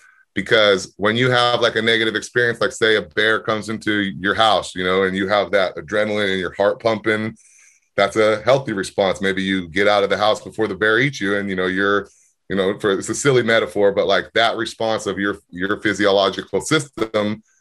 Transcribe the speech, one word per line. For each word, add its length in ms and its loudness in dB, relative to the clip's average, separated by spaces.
Because 640 2
when 200 0
you 140 2
have, 300 2
like, 160 2
a 60 0
negative 340 2
experience, 440 -2
like, 120 0
say, 240 2
a 60 0
bear 360 0
comes 300 -4
into 320 -4
your 160 -2
house, 400 2
you 80 -6
know, 220 2
and 120 -2
you 120 -2
have 240 0
that 240 0
adrenaline 560 -2
and 80 -2
your 140 -6
heart 280 0
pumping, 540 -2
that's 220 0
a 260 2
healthy 300 2
response. 500 -2
Maybe 180 0
you 280 -2
get 180 0
out 160 4
of 80 0
the 80 0
house 240 0
before 240 -4
the 80 -6
bear 240 2
eats 220 -2
you, 160 0
and, 120 -4
you 60 -6
know, 120 -2
you're, 420 0
you 60 -2
know, 240 0
for, 100 2
it's 180 -2
a 60 -6
silly 300 2
metaphor, 480 2
but, 160 0
like, 240 0
that 240 2
response 500 -4
of 100 -2
your, 200 -4
your 320 -4
physiological 800 2
system 840 -2